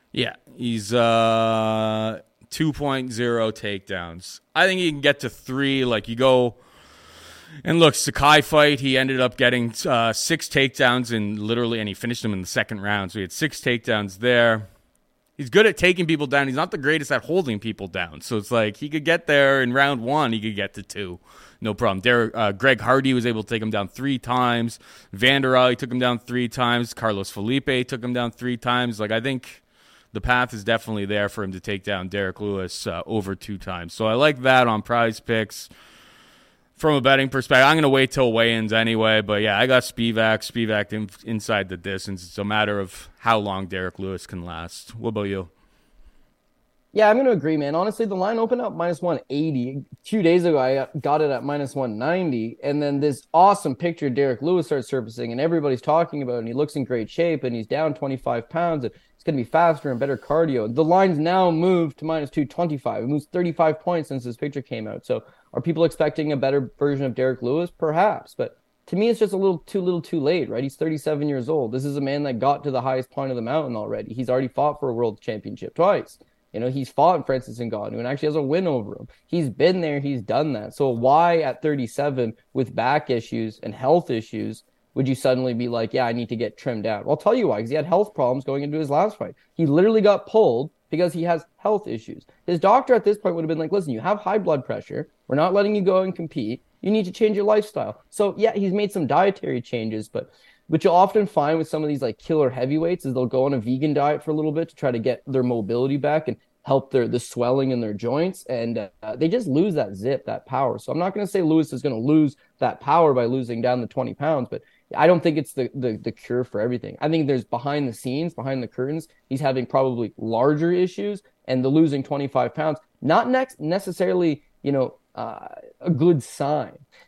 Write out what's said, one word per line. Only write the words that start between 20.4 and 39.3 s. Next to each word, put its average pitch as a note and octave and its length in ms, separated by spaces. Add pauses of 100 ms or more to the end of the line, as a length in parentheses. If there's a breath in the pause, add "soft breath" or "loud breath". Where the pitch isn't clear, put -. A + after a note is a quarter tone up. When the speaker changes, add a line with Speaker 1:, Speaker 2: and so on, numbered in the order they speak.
Speaker 1:
could G#2+ 160
get G2 180
to G2+ 80
two. F#2 380 (400 loud breath)
No G#2+ 140
problem. G2 260
Derek, A#2+ 340
uh, G#2+ 180
Greg A#2 280
Hardy C3 340
was A#2+ 120
able A2 160
to G2 60
take A2 140
him A2 80
down G2+ 160
three C3 320
times. A#2+ 600 (340 loud breath)
Vander C3 380
Raleigh B2+ 260
took B2 160
him B2 60
down B2 200
three B2 300
times. A#2+ 460
Carlos G2+ 360
Felipe B2+ 560
took A#2+ 160
him B2 100
down A#2+ 180
three B2 260
times. B2 420
Like, G#2+ 120
I A2+ 100
think C3 420 (500 soft breath)
the G#2 80
path B2 340
is G2+ 100
definitely A2 400
there G2+ 240
for G#2 160
him F#2+ 80
to F#2 80
take G2+ 240
down F#2+ 240
Derek G2 320
Lewis, G2 460
uh, F2 200
over G2 280
two G2 240
times. F2 340
So A2 140
I A2 80
like C3+ 280
that B2+ 260
on G#2+ 140
Prize A#2 380
Picks. - 480 (1080 soft breath)
From D#3 180
a C#3 80
betting C3+ 260
perspective, C3 380
I'm D#3 100
gonna D3+ 140
wait C3+ 200
till B2+ 220
weigh-ins A2+ 400
anyway. A2 480
But G#2 220